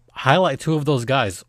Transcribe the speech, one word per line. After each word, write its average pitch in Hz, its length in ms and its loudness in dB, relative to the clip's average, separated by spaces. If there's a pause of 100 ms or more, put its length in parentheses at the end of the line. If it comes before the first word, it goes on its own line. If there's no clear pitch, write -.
(100)
highlight 147 480 2
two 160 160 -2
of 151 100 -2
those 135 200 0
guys. 117 440 -2